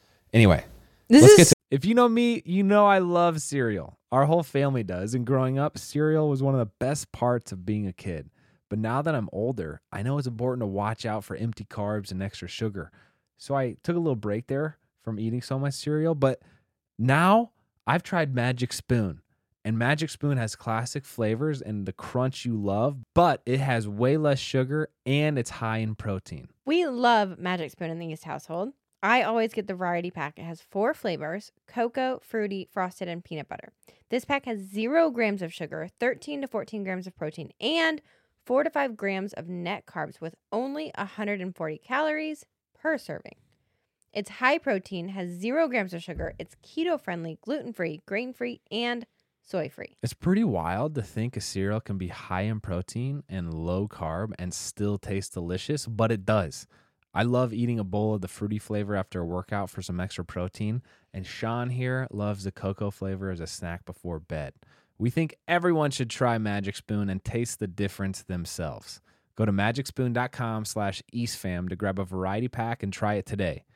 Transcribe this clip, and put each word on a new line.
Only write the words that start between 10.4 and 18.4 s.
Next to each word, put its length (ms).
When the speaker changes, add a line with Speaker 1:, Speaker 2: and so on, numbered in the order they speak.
Speaker 1:
to 60
watch 380
out 180
for 140
empty 260
carbs 480
and 100
extra 280
sugar. 420
So 180
I 280
took 120
a 40
little 160
break 320
there 300
from 160
eating 220
so 180
much 160
cereal. 400
But 260
now 540
I've 180
tried 300
Magic 400